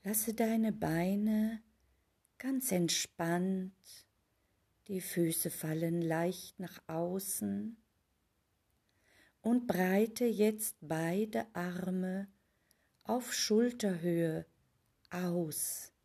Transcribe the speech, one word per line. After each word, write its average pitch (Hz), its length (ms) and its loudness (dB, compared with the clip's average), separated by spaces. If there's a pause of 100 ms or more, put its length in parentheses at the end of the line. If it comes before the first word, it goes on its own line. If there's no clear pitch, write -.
Lasse 220 280 0
deine 220 360 2
Beine 214 880 0 (760)
ganz 262 320 -2
entspannt, 180 1400 -2 (800)
die 190 140 -4
Füße 170 500 0
fallen 165 500 -2
leicht 165 600 -2
nach 175 260 -12
außen 196 920 -4 (1600)
und 240 260 2
breite 190 580 4
jetzt 214 560 2
beide 180 640 -2 (100)
Arme 185 760 -4 (760)
auf 240 320 -4
Schulterhöhe 175 1120 2 (640)
aus 175 840 -4 (120)